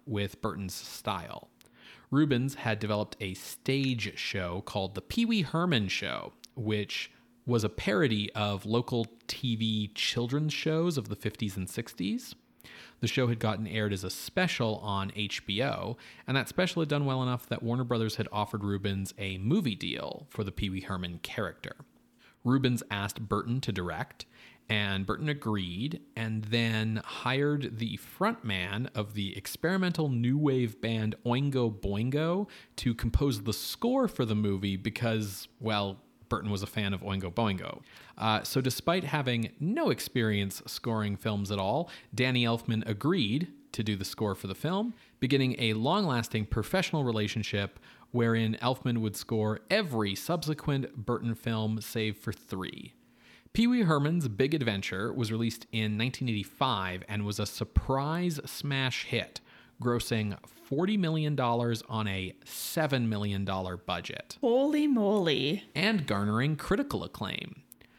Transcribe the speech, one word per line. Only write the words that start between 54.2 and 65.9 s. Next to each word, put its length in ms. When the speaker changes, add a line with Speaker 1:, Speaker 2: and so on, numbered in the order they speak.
Speaker 1:
Big 260
Adventure 600
was 180
released 400
in 260
nineteen 320
eighty-five 800
and 160
was 140
a 80
surprise 1000
smash 600
hit, 360
grossing 640
forty 520
million 400
dollars 520
on 200
a 260
seven 640
million 360
dollar 320
budget. 640
Speaker 2:
Holy 480
moly. 720
Speaker 1:
And 320